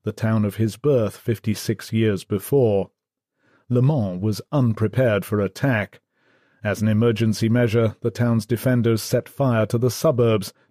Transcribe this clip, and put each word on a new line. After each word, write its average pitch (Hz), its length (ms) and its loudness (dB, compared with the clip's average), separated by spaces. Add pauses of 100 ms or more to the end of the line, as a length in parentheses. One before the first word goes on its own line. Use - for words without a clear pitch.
the 104 60 -6
town 110 340 -2
of 98 120 -4
his 110 200 -2
birth 120 400 0
fifty-six - 760 -6
years 110 320 0
before. 104 680 0 (760)
Le 120 120 2
Mans 117 400 0
was 107 300 -2
unprepared 113 760 0
for 104 160 -2
attack. 104 600 -2 (640)
As 98 180 -2
an 107 60 2
emergency 110 600 2
measure, 113 520 2
the 120 100 -2
town's 117 340 0
defenders 117 560 0
set - 280 -2
fire 120 380 0
to 120 120 -2
the 120 140 0
suburbs 117 600 0 (180)